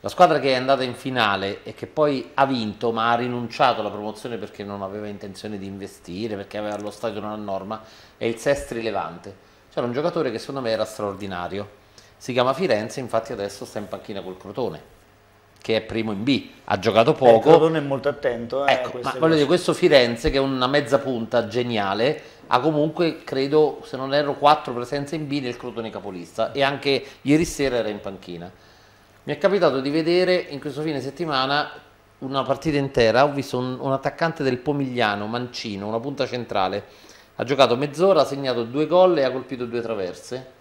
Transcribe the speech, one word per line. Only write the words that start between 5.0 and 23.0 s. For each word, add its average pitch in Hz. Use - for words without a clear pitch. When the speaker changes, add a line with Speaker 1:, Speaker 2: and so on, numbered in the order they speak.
Speaker 1:
intenzione 101
di 95
investire, 98
perché 98
aveva 104
lo 104
stadio 107
non 104
a 107
norma, 101
è -
il 117
Sestri 139
Levante. 95
C'era 139
un 120
giocatore 151
che 113
secondo 135
me 117
era 107
straordinario, 98
si -
chiama 127
Firenze, 123
infatti 113
adesso 101
sta -
in 104
panchina 98
col 90
Crotone, 98
che 113
è 110
primo 110
in 98
B, 131
ha -
giocato 110
Speaker 2:
Eh, -
il 143
Speaker 1:
poco. 117
Speaker 2:
Crotone 160
è -
molto 139
attento, 123
eh, 139
a 131
Speaker 1:
Ecco, 127
Speaker 2:
queste 123
Speaker 1:
ma 135
voglio 127
Speaker 2:
cose. 165
Speaker 1:
dire, 147
questo 139
Firenze 143
che 135
è 135
una 131
mezza 135
punta 113
geniale, 110
ha 123
comunque, 156